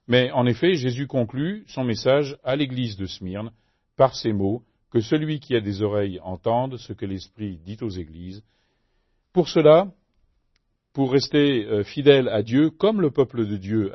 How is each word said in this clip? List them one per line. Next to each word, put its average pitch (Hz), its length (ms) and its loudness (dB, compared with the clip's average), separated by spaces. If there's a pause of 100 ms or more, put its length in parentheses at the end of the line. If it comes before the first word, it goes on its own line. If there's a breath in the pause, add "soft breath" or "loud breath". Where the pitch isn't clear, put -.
Mais 123 260 4
en 123 140 2
effet, 165 280 2
Jésus 127 320 -4
conclut 143 600 -4
son - 180 -6
message 131 600 0
à 131 120 0
l'église 127 400 -4
de 95 100 -6
Smyrne 101 460 -10 (440)
par 131 180 4
ces 117 180 -4
mots, « 101 300 -2 (320)
Que 120 60 4
celui 151 400 -2
qui 123 160 -4
a 113 40 0
des 101 220 -4
oreilles 101 400 -2
entende 117 540 -4
ce - 160 -16
que 101 120 -10
l'Esprit 98 520 -10
dit 95 240 -14
aux 120 80 -6
églises. » 90 560 -12 (880)
Pour 175 160 0
cela, 165 440 6 (1000)
pour 135 180 -2
rester, 139 540 2
euh, 107 180 0
fidèle 135 460 4
à 107 160 0
Dieu, 139 260 2
comme 202 300 0
le 151 100 2
peuple 120 340 0
de 104 120 -4
Dieu 98 380 -2